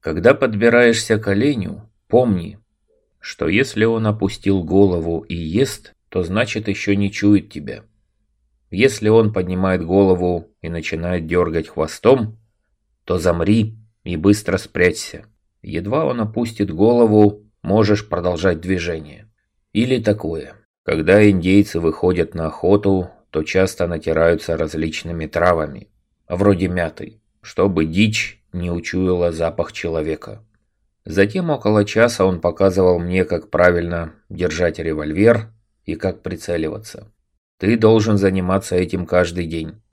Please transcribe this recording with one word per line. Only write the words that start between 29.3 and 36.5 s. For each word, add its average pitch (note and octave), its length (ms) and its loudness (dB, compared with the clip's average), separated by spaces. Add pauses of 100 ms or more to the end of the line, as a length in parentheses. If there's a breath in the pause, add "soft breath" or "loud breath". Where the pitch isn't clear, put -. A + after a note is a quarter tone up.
запах E2 400 -4
человека». D#2+ 720 -8 (600)
Затем G#2 440 0
около G#2+ 360 2
часа A2 420 2
он F2+ 140 0
показывал F2+ 580 2
мне, F2+ 260 0
как E2+ 260 -6
правильно E2+ 640 0 (140)
держать E2+ 500 -2
револьвер D#2+ 720 0 (340)
и F#2+ 100 -6
как F#2 280 -6
прицеливаться. F2 880 -8 (480)